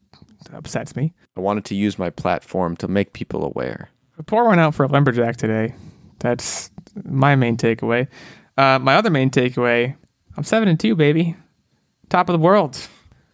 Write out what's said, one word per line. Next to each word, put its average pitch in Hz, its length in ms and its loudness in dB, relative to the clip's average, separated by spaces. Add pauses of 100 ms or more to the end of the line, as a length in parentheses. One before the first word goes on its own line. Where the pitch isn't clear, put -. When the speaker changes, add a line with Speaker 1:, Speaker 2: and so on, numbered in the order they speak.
(540)
Speaker 1:
upsets - 420 -10
me. 151 180 -4 (220)
Speaker 2:
I 92 60 -8
wanted 101 240 -2
to 98 100 -8
use 101 220 -2
my 87 140 -4
platform 87 680 -4
to 92 100 -8
make 98 260 -2
people - 300 -6
aware. - 460 -8 (380)
Speaker 1:
Pour 233 180 2
one 196 140 6
out 156 160 2
for 147 80 2
a 131 40 0
lumberjack 120 480 2
today. 110 380 -2 (460)
That's - 500 -6 (340)
my 135 320 2
main 120 220 2
takeaway. 117 500 0 (500)
Uh, 135 220 4
my 135 160 2
other 214 140 2
main 131 220 2
takeaway, 123 640 0 (420)
I'm 151 60 -6
seven 220 260 2
and 160 100 2
two, 220 160 0
baby. 160 400 2 (720)
Top 180 200 0
of 175 40 0
the 165 60 2
world. 170 480 2 (460)